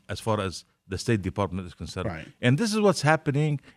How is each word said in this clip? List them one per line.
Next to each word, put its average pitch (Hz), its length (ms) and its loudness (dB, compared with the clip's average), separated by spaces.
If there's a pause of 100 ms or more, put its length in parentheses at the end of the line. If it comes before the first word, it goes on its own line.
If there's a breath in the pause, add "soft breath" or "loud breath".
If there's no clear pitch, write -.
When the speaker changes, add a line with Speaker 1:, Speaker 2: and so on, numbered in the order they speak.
Speaker 1:
as 104 120 -8
far 107 200 -2
as 95 240 -6 (240)
the 92 100 -6
State 113 240 0
Department 92 460 -4
is 82 60 -16
concerned. 87 340 -8
Speaker 2:
Right. 80 200 -10 (140)
Speaker 1:
And 123 160 4
this 208 160 0
is 220 60 0
what's 202 220 4
happening 147 580 2 (180 soft breath)